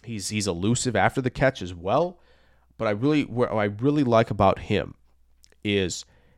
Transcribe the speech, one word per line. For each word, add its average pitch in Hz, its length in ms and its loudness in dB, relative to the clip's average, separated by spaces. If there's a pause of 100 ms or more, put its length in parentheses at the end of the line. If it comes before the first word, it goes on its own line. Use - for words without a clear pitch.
he's, 110 260 -8
he's 107 180 -2
elusive 104 480 0
after 107 260 2
the 123 80 0
catch 135 320 0
as 90 140 -10
well. 117 440 -2 (580)
But 113 100 -4
I 107 40 0
really, 139 320 0
what 120 280 -2
I 104 140 0
really 135 380 0
like 117 280 4
about 101 280 4
him - 360 -2 (680)
is 98 420 -2 (320)